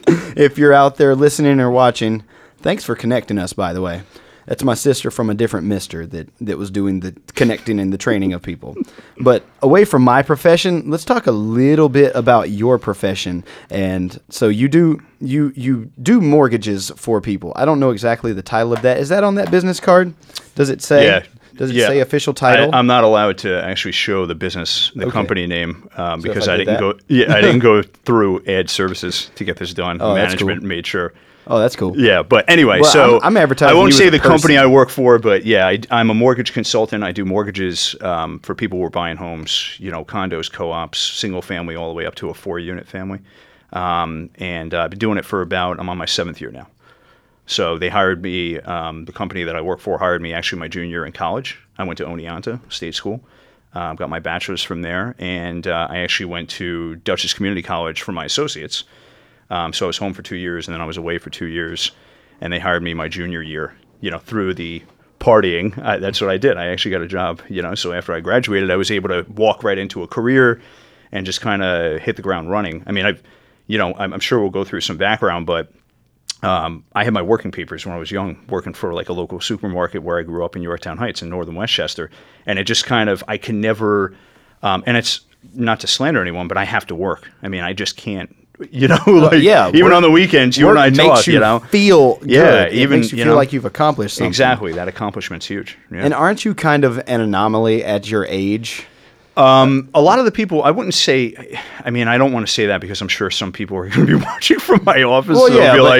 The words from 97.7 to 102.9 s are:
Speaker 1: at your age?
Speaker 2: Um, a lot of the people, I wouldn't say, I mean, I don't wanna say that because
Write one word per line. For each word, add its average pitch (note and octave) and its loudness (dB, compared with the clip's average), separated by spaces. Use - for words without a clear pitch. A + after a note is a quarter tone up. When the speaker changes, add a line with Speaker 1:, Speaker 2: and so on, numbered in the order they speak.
Speaker 1:
at G#2 -4
your G#2+ 0
age? G2+ -4
Speaker 2:
Um, C3+ 6
a D#3+ 4
lot F#3+ 6
of B3+ 2
the G#3 -6
people, F3+ -2
I C#3+ 4
wouldn't F#3+ -4
say, - -2
I - -10
mean, A#2+ -2
I A#2+ 4
don't C3+ 2
wanna A2+ -4
say A2 0
that G2 0
because F#2+ -10